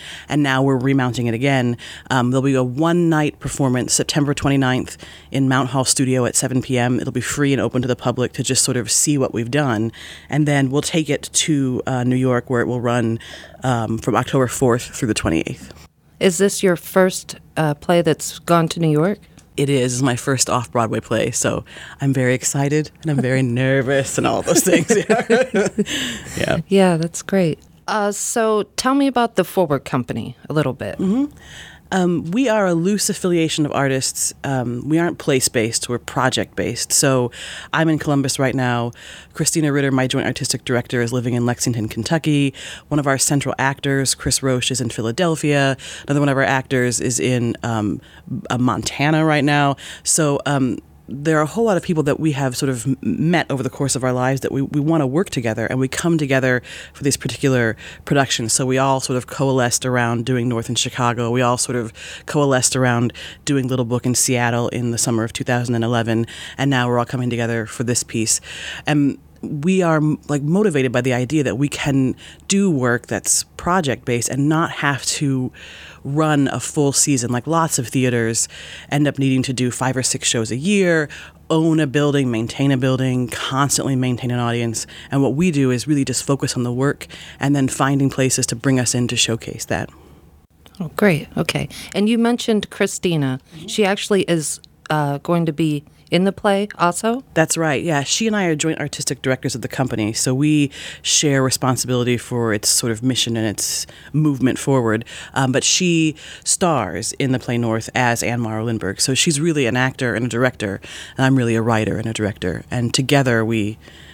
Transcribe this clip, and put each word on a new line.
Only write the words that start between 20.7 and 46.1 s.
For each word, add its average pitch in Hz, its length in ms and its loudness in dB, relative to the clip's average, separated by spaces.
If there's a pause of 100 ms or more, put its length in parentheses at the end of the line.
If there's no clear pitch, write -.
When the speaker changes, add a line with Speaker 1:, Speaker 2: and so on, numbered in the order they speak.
Speaker 1:
play, 110 320 0
so - 340 -2 (360)
I'm 135 120 0
very 127 220 2
excited 143 560 0 (120)
and 160 80 -2
I'm 139 100 0
very 131 220 2
<laughs> 123 220 0
nervous 135 540 2
and - 80 2
all 113 160 0
those - 220 4
things. 175 260 4
<laughs> 202 140 4 (240)
Yeah. 226 400 2 (680)
Yeah. - 300 0
Speaker 2:
Yeah, 185 300 4
that's 165 260 -4
great. 180 380 0 (280)
Uh, 208 240 -2
so 220 500 0 (140)
tell 262 180 0
me 277 140 4
about 240 260 0
the 185 80 2
Forward 151 420 0
Company 123 520 -4 (120)
a 143 40 -6
little 143 200 0
bit. - 260 -8
Speaker 1:
Mm-hmm. 254 380 0 (540)
Um, 175 400 0
we 247 180 2
are 214 180 2
a 175 80 2
loose 185 360 0
affiliation 165 560 0
of - 60 -4
artists. 135 600 -2 (120)
Um, 123 440 -4
we 156 100 2
aren't 170 200 0
place-based, 123 720 0
we're 120 80 -2
project-based. 120 920 -2
So 127 420 2 (400)
I'm 160 180 2
in 151 80 2
Columbus 139 400 0
right 131 160 0
now. 120 380 0 (420)
Christina 151 380 0
Ritter, 139 180 2
my 131 160 2
joint 131 200 0
artistic - 380 -4
director, 123 380 0
is 117 100 -2
living 123 220 0
in 120 100 0
Lexington, 120 440 -2
Kentucky. 143 640 0 (340)
One 147 120 0
of 139 60 0
our 135 120 2
central 139 400 0
actors, 135 560 0
Chris - 280 -2
Roche, 127 280 0
is 131 100 -2
in 117 80 -2
Philadelphia. 143 880 0 (300)
Another 143 140 2